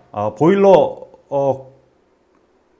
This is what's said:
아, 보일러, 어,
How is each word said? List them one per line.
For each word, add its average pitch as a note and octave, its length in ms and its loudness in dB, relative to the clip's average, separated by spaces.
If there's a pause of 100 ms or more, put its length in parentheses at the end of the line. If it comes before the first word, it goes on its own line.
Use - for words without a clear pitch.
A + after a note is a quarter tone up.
(140)
아, G#2+ 220 -8
보일러, F#3+ 680 2 (240)
어, C#3 420 -6 (1080)